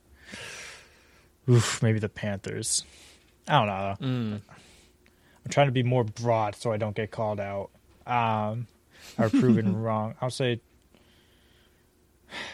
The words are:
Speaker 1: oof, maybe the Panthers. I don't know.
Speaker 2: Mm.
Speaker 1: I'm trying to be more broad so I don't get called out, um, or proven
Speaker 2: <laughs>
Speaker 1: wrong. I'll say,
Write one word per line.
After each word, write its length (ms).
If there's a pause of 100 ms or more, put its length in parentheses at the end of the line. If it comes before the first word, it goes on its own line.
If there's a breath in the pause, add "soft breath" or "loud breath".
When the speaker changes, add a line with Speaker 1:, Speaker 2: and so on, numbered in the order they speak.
(1500 loud breath)
Speaker 1:
oof, 320
maybe 180
the 100
Panthers. 760 (640 soft breath)
I 120
don't 80
know. 280 (120)
Speaker 2:
Mm. 340 (1040 soft breath)
Speaker 1:
I'm 60
trying 160
to 40
be 120
more 200
broad 520
so 160
I 60
don't 180
get 160
called 280
out, 300 (360)
um, 600 (500 loud breath)
or 120
proven 480
Speaker 2:
<laughs> 40
Speaker 1:
wrong. 400
I'll 80
say, 300 (1900 loud breath)